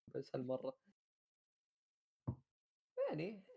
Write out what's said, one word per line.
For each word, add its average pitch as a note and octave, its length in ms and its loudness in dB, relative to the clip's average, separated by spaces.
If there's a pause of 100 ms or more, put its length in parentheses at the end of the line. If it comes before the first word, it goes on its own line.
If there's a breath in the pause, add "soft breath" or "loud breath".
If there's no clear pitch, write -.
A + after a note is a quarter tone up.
(160)
بس C3+ 200 -2
هالمرة. C3 420 0 (2250)
يعني، F#3+ 340 0 (140)